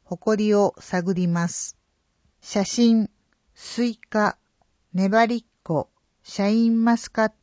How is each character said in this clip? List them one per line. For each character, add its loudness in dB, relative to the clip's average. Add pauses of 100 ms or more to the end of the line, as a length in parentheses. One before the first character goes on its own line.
誇 -2
り 2
を 2
探 -4
り 0
ま 0
す。 -12 (680)
写 -4
真、 2 (420)
ス -8
イ -4
カ、 -4 (600)
粘 2
り -4
っ -10 (200)
こ、 -4 (320)
シ -8
ャ 2
イ 2
ン 0
マ 2
ス -18
カ 0
ッ -4 (120)